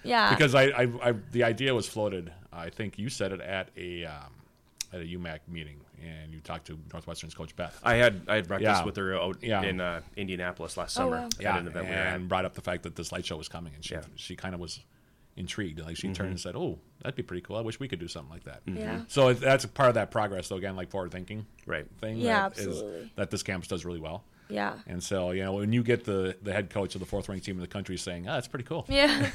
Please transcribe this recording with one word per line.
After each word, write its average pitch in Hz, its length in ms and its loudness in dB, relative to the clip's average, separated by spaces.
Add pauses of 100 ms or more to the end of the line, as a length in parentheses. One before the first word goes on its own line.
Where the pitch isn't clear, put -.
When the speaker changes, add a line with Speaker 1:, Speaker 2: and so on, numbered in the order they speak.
Speaker 1:
Yeah. 220 280 6
Speaker 2:
Because 151 220 8
I, 135 120 12
I, 127 220 6 (140)
I, 123 120 6 (180)
the 120 140 4
idea 123 280 4
was 107 140 2
floated, 95 440 -2 (200)
I 85 200 -8
think 104 280 -6
you 107 100 -2
said 95 220 -2
it 92 80 -4
at 92 380 -4
a, 87 280 -6
um, 69 280 -12 (580)
at 92 80 -8
a 82 60 -8
U 87 140 -8
mac 82 280 -8
meeting, 76 320 -12 (240)
and 80 300 -14
you 78 80 -14
talked 82 260 -10
to 80 100 -12 (140)
Northwestern's 80 420 -12
Coach 80 220 -12
Beth. 87 260 -8
Speaker 3:
I 117 140 4
had, 113 320 6
I 107 80 2
had 92 140 0
breakfast 101 320 4
Speaker 2:
Yeah. 80 40 2
Speaker 3:
with 98 120 -4
her 95 200 0
out 90 240 0
Speaker 2:
Yeah. 107 220 2
Speaker 3:
in, 95 160 0
uh, 87 220 -2 (160)
Indianapolis 90 580 -4
last 87 220 -4
Speaker 1:
Oh, 262 80 2
Speaker 3:
summer 240 160 0
Speaker 1:
wow. 240 60 -8
Speaker 3:
at 226 140 -6
Speaker 2:
Yeah, 101 160 2
Speaker 3:
an 87 100 -2
event 85 180 -4
we 92 60 -4
were 95 60 -2
at. 92 180 0
Speaker 2:
and 90 120 -4
brought 92 160 2
up 90 120 -4
the - 60 -10
fact 90 220 -4
that 85 140 -8
this 85 160 -8
light 90 120 -4
show 85 120 -6
was 78 100 -10
coming, 82 280 -12
and 78 100 -12
she, - 80 -8
Speaker 3:
Yeah. 80 80 -6 (140)
Speaker 2:
she - 200 -12
kinda 92 220 -6
was 85 240 -10 (560)
intrigued. 90 440 -6
Like, 82 160 -8
she - 100 -8
turned 95 100 -2
Speaker 3:
Mm-hmm. 95 140 -2
Speaker 2:
and 90 80 -4
said, 92 160 -8
"Oh, 147 240 -4 (220)
that'd - 140 -6
be 123 80 -6
pretty 90 180 -6
cool. - 160 -6
I 113 40 -4
wish 110 180 -4
we - 100 -6
could 87 100 -4
do 82 80 -8
something 76 240 -12
like 82 140 -14
that." 65 200 -16
Speaker 3:
Mm-hmm. 92 140 -4
Speaker 1:
Yeah. - 200 -4 (100)
Speaker 2:
So 135 180 8
it's, 123 140 6
that's 135 240 6
a - 20 -6
part 131 220 6
of 117 60 8
that 104 140 2
progress, 98 380 0
though, 98 80 -4
again, 95 200 -4
like, 90 140 -6
forward 90 220 -4
thinking 101 340 -8 (220)
Speaker 3:
Right. 78 180 -2 (140)
Speaker 2:
thing 110 180 -4
Speaker 1:
Yeah, 202 320 4
Speaker 2:
that - 80 -14
is, 101 100 -2
Speaker 1:
absolutely. 104 480 -6
Speaker 2:
that 98 160 -2
this 104 120 -2
campus 92 240 -4
does 85 180 -4
really 87 140 -6
well. 80 240 -8 (240)
Speaker 1:
Yeah. 104 280 -2 (120)
Speaker 2:
And 87 160 -4
so, 90 280 0
you 95 120 0
know, 95 100 -2
when 104 200 2
you 120 100 6
get 117 220 4
the, 95 360 2
the 101 120 -2
head 101 160 0
coach 98 260 -2
of 95 40 -6
the 90 80 -6
fourth-ranked 98 380 -4
team 95 100 -4
in 90 60 -6
the 87 60 -6
country 95 300 -4
saying, 90 320 -6
"Ah, 156 60 -2
that's 127 120 -4
pretty 123 160 -6
cool." - 240 -4
Speaker 1:
Yeah. 285 480 6